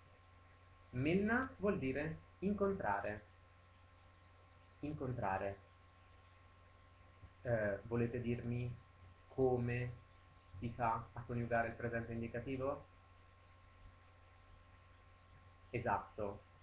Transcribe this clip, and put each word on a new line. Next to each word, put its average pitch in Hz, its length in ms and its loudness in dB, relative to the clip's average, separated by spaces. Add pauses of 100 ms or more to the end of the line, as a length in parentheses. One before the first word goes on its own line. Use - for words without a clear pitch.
(920)
Milna 208 640 4
vuol 185 220 2
dire 139 380 -2 (220)
incontrare. 175 840 0 (1600)
Incontrare. 107 800 -2 (1800)
Eh, 107 380 2
volete 120 380 2
dirmi 120 520 -2 (540)
come 123 640 2 (680)
si 120 120 -2
fa 117 420 0
a - 100 -8
coniugare 117 460 2
il 117 60 -6
presente 117 380 -2
indicativo? 120 720 -4 (2750)
Esatto. 104 720 -2 (200)